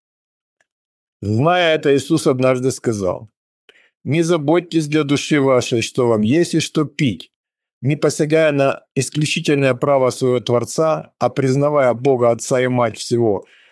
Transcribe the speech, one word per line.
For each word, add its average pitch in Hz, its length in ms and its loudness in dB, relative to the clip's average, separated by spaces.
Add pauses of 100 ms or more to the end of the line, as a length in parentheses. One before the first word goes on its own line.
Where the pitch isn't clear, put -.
(1200)
Зная 160 540 2
это, 156 200 2
Иисус 147 320 0
однажды 131 440 0
сказал: 101 580 -4 (760)
«Не 156 180 0
заботьтесь 160 640 0
для 151 160 0
души 143 380 0
вашей, 123 420 0
что 123 260 -2
вам 110 140 2
есть 160 320 2
и 160 60 2
что 156 240 -2
пить», 117 480 -6 (500)
не 143 140 0
посягая 151 560 0
на 139 420 -2
исключительное 139 800 -2
право 135 360 0
своего 123 300 -2
Творца, 151 800 -2
а 123 100 0
признавая 135 640 0
Бога 120 380 2
Отца 127 320 0
и 127 60 0
Мать 120 280 0
всего, 117 500 -2 (260)